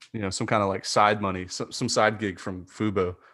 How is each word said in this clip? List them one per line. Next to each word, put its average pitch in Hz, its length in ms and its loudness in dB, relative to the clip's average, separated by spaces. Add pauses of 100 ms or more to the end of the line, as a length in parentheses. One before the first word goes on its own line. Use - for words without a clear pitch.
(120)
you 113 80 -6
know, 98 100 -4
some 113 160 -4
kinda, 107 220 2
like, 95 180 -2
side 104 360 4
money, 92 260 -4
some, - 240 -10
some 123 160 -4
side 107 320 2
gig 98 180 -2
from 90 280 -10
Fubo. 95 500 -2 (180)